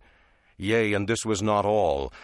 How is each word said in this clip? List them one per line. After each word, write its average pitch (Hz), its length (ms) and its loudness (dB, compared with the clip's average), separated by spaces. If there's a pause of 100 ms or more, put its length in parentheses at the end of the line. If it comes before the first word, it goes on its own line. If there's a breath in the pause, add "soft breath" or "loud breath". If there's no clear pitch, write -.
(560 soft breath)
Yea, 107 380 0
and 101 140 -2
this 113 180 -2
was 104 160 0
not 104 240 2
all. 80 460 0 (120)